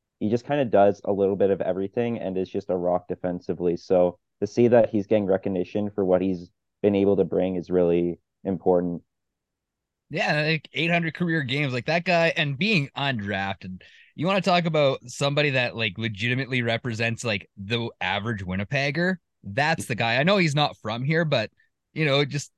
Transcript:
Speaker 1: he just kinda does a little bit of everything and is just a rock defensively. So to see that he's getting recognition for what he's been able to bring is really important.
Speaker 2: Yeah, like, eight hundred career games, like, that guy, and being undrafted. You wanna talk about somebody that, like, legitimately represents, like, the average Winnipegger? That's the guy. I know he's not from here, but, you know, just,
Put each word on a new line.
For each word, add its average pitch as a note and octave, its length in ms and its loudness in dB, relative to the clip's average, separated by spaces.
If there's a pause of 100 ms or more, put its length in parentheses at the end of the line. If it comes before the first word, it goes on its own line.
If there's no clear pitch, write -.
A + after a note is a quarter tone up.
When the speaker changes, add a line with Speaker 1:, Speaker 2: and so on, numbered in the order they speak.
(200)
Speaker 1:
he G#2 100 -2
just A#2 160 0
kinda C#3+ 200 0
does G2+ 400 4
a G2 60 -2
little G2 240 2
bit G2 140 2
of F#2 120 0
everything G2 580 -4
and F#2 180 -6
is F#2 120 -2
just - 200 -6
a F2+ 60 0
rock F2+ 320 -2
defensively. F2 680 -4
So F2+ 400 2 (240)
to G#2 60 -2
see A#2+ 220 4
that A2+ 200 6
he's G#2 180 -2
getting G#2+ 180 2
recognition G2 640 -2
for G2+ 160 -2
what F2+ 160 4
he's F2+ 280 -4 (320)
been G2+ 140 4
able G2 220 4
to F#2+ 80 2
bring F#2 300 -2
is E2+ 140 -6
really F2 500 2 (240)
important. F2+ 580 0 (1080)
Speaker 2:
Yeah, D#3 340 -2
like, D#3 300 -2
eight E3 180 -2
hundred E3+ 240 0
career E3 280 0
games, C3+ 300 -2
like, B2 140 -4
that E3 180 0
guy, E3 320 4
and C#3+ 200 0
being E3 400 0
undrafted. G2 840 -4 (340)
You C#3+ 120 -4
wanna F#3+ 140 0
talk F3 240 2
about D3+ 340 2 (100)
somebody C#3+ 420 0
that, B2+ 240 -2
like, A2 220 -4
legitimately A#2+ 640 -2
represents, A#2 640 -2
like, G#2 320 -4
the A#2 320 -4 (100)
average G2+ 460 -4
Winnipegger? C#3 720 -2 (260)
That's C#3+ 420 -2
the B2 100 -4
guy. A#2 220 0
I C3+ 60 2
know G3 140 4
he's D#3+ 180 2
not D3 220 0
from A2+ 260 -6
here, D#3+ 220 0
but, B2+ 240 -2 (440)
you D#3+ 120 -2
know, C#3 180 2
just, C#3 340 -6